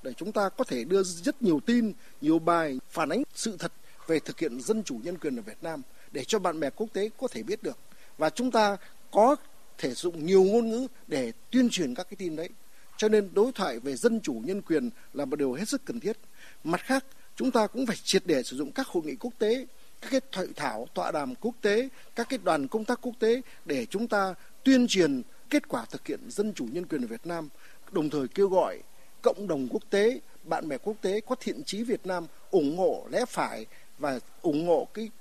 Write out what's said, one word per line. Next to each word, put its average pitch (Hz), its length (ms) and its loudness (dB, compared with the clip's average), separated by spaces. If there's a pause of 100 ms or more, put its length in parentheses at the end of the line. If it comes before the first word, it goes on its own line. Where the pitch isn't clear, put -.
để 127 100 -6
chúng 196 180 -6
ta 202 180 2
có 254 140 -2
thể 123 200 -2
đưa 190 200 4
rất 185 380 -2
nhiều 165 240 6
tin, 233 280 4 (280)
nhiều 156 180 6
bài 160 400 2 (100)
phản 156 200 0
ánh 220 140 2 (100)
sự - 260 -4
thật 170 120 -4 (360)
về 160 120 4
thực - 200 -6
hiện 131 220 -2
dân 214 220 0
chủ 123 200 -4
nhân 175 140 -4
quyền 135 220 -2
ở - 20 -8
Việt 196 200 -12
Nam 160 200 -6 (300)
để 135 120 -6
cho 214 160 2
bạn 170 200 0
bè 139 100 0
quốc 220 240 -4
tế 208 240 0
có 254 140 -2
thể 226 120 -8
biết 214 200 -4
được. 143 140 -6 (400)
Và 156 120 4
chúng 240 220 0
ta 208 260 4 (340)
có 240 240 8 (420)
thể 139 140 -2
dùng 165 340 -4
nhiều 190 180 10
ngôn 226 260 6
ngữ 247 180 0 (200)
để 131 240 0 (200)
tuyên 240 180 6
truyền 135 260 0
các 180 140 -6
cái 196 80 -12
tin 170 180 -4
đấy. 165 140 -6 (480)
Cho 214 120 4
nên 208 240 6
đối 226 180 6
thoại 147 280 0
về 131 160 -2
dân 226 260 4
chủ 117 240 -2
nhân 196 160 -2
quyền 123 280 2 (240)
là 139 120 -2
một 135 140 -2
điều 135 140 2
hết 185 160 -4
sức - 160 -2
cần - 140 -4
thiết. 208 180 -2 (460)
Mặt 165 180 0
khác, 262 240 0 (300)
chúng 247 160 0
ta 214 160 6
cũng 254 180 -2
phải 214 100 0
triệt - 300 2
để 135 180 4
sử 127 140 -8
dụng 151 140 -4
các 262 160 -4
hội 170 160 -2
nghị 151 120 -6
quốc 247 240 -6
tế, 233 280 2 (340)
các - 100 -8
cái 262 100 4 (140)
hội 185 200 -2
thảo, 123 380 -4
tọa 180 180 0
đàm 139 240 -2
quốc 233 260 -4
tế, 220 280 2 (260)
các 233 140 -2
cái 262 140 -2
đoàn 156 240 2
công 220 180 -2
tác 240 160 0
quốc 240 180 -4
tế 233 220 4 (240)
để 269 200 -2
chúng 226 220 -2
ta 190 260 2 (300)
tuyên 254 240 8
truyền 147 340 4 (280)
kết 294 180 2
quả - 240 -4
thực - 160 -10
hiện 147 200 -4
dân 202 260 -2
chủ 135 180 -4
nhân 180 140 -4
quyền 147 160 -2
ở 120 60 -2
Việt 113 180 -8
Nam, 165 240 -6 (420)
đồng 156 180 0
thời 135 180 0
kêu 196 200 4
gọi 165 360 2 (380)
cộng - 260 2
đồng 139 220 0
quốc - 200 -2
tế, 214 300 4 (240)
bạn 165 240 -2
bè 139 100 -4
quốc 208 240 -4
tế 202 200 0
có 247 180 -2
thiện - 240 -4
chí 208 200 -4
Việt 226 220 -2
Nam 180 200 -2 (260)
ủng 160 260 4
hộ 170 340 2
lẽ 214 140 2
phải 113 400 -4 (320)
và 139 220 -2 (220)
ủng 160 260 2
hộ 156 260 6
cái 214 160 -6 (120)